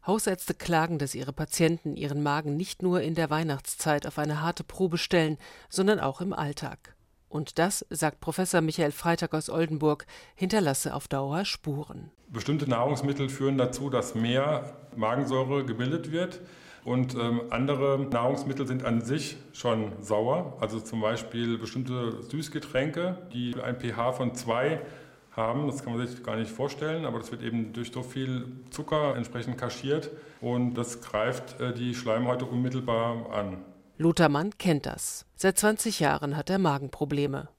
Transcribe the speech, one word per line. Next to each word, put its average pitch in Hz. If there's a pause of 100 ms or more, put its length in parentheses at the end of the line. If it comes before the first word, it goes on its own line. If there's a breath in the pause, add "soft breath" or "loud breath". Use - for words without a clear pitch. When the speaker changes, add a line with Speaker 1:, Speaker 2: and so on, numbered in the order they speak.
Speaker 1:
Hausärzte 190
klagen, 165
dass 139
ihre 135
Patienten 160
ihren 143
Magen 147
nicht -
nur 180
in 165
der 160
Weihnachtszeit 151
auf -
eine 151
harte 170
Probe 175
stellen, 160 (320 loud breath)
sondern 196
auch 135
im 190
Alltag. - (320)
Und -
das, 185
sagt 156
Professor 175
Michael 156
Freitag 170
aus 156
Oldenburg, 151 (260 loud breath)
hinterlasse 185
auf 135
Dauer 139
Spuren. - (180)
Speaker 2:
Bestimmte 139
Nahrungsmittel 135
führen 135
dazu, 127
dass 120
mehr 127 (220)
Magensäure 131
gebildet 127
wird. 175 (460 loud breath)
Und, 127
ähm, 117 (100)
andere 135
Nahrungsmittel 135
sind 127
an 113
sich 135 (160)
schon 110 (100)
sauer. 127
Also 110
zum 110
Beispiel 117
bestimmte 120
Süßgetränke, 156
die 123
ein 120
P 120
H 120
von 127
zwei 127 (540 loud breath)
haben. 120
Das 135
kann 117
man 120
sich -
gar 110
nicht 110
vorstellen, 151
aber 117
das -
wird 117
eben 113
durch 120
so 127
viel 127 (240)
Zucker 147
entsprechend 120
kaschiert 143 (320 loud breath)
und 120
das 117
greift, 117
äh, 127
die 120
Schleimhäute 123
unmittelbar 120
an. 101 (340)
Speaker 1:
Lothar 165
Mann 151
kennt 156
das. -
Seit 190
zwanzig 214
Jahren 147
hat 156
er 190
Magenprobleme. 143 (120)